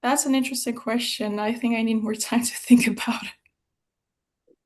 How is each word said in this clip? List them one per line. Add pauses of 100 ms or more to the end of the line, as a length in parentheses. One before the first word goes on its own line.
That's
an
interesting
question.
I
think
I
need
more
<laughs>
time
to
think
about
it. (1400)